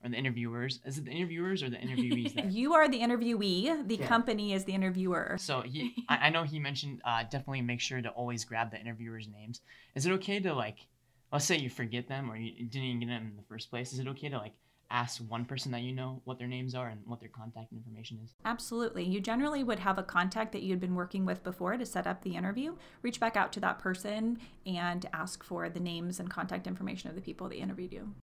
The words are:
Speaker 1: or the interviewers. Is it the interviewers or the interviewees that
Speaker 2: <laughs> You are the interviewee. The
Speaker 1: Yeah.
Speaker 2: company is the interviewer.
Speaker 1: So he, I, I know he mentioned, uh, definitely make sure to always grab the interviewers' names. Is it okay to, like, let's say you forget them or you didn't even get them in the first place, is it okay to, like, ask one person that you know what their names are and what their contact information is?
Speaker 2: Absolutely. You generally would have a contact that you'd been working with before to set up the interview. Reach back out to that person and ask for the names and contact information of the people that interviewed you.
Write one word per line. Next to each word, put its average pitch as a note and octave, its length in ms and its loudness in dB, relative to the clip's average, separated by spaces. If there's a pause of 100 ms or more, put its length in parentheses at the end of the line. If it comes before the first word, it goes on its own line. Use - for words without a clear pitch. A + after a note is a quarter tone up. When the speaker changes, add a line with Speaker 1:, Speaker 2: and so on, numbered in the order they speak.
Speaker 1:
or B2 80 -4
the A#2 60 -2
interviewers. A#2+ 680 -2
Is C#3 140 -4
it D3+ 60 -4
the A#2+ 80 -8
interviewers F3 500 0
or C3+ 80 0
the A#2+ 60 -2
interviewees B2 580 0
that - 120 0
Speaker 2:
<laughs> F#3+ 60 2
You B3+ 220 4
are D#4 140 10
the B3+ 120 2
interviewee. A#3 840 4
The A3 100 2
Speaker 1:
Yeah. - 120 0
Speaker 2:
company G#3+ 460 4
is F#3+ 100 2
the F#3+ 100 -2
interviewer. F#3 640 2
Speaker 1:
So C3+ 220 0
he, D3 340 -2 (140)
I, C#3+ 80 6
I C#3 140 8
know E3 140 4
he D3+ 140 -2
mentioned, C#3 460 -2
uh, A#2 200 4
definitely C3+ 380 -2
make A#2+ 180 0
sure B2+ 200 0
to A#2 100 -2
always A#2+ 340 -2
grab A2+ 260 0
the G2+ 100 -8
interviewers' A2+ 480 -8
names. G#2+ 320 -12 (340)
Is C#3 120 2
it F#3 60 6
okay G3 280 2
to, F3+ 140 2
like, A2 240 0 (540)
let's D3 120 4
say F3 140 6
you C3 100 0
forget A#2+ 380 -2
them C3+ 240 -4
or A2 60 -6
you A2+ 160 -4 (140)
didn't C3 200 -2
even A#2+ 140 0
get A#2+ 80 0
them A#2 220 -2
in G#2 60 -12
the G#2 60 -16
first A2 260 -10
place, B2 240 -4
is B2+ 60 -4
it C3 80 -2
okay C3+ 220 -4
to, C3 100 -2
like, G#2+ 160 -8 (380)
ask A#2+ 360 0
one A#2 160 0
person C3 280 -2
that A#2+ 100 -2
you B2+ 100 -2
know C3 320 -4
what B2+ 140 -4
their B2 80 -4
names B2+ 260 -2
are B2+ 160 -2
and G#2+ 160 -8
what A#2 140 -6
their A2 100 -14
contact A2+ 440 -12
information A2+ 520 -10
is? A2+ 80 -14 (120)
Speaker 2:
Absolutely. A#3 600 0
You F#3 160 2
generally C4+ 440 2
would G#3+ 160 2
have F#3+ 180 4
a F#3 60 -2
contact F#3 480 2
that G3 100 -2
you'd F#3 160 2
been F3+ 160 0
working F3+ 320 0
with F3+ 160 0
before F#3 340 0
to B3 80 -2
set F3 220 -2
up F#3 160 -2
the F3+ 140 -2
interview. A#3 400 -2 (260)
Reach A#3+ 160 -2
back A3+ 180 2
out G3 180 4
to G3+ 60 -4
that - 200 2
person G#3+ 580 0 (260)
and F3 480 0
ask E3 300 -4
for E3+ 260 -2
the E3+ 120 -4
names F3 400 -2
and F3 100 -4
contact F3+ 380 -4
information F#3 420 -4
of D#3+ 60 -8
the F#3+ 40 -8
people - 280 -8
that - 80 -8
interviewed F#3 360 -6
you. G3+ 220 -10 (120)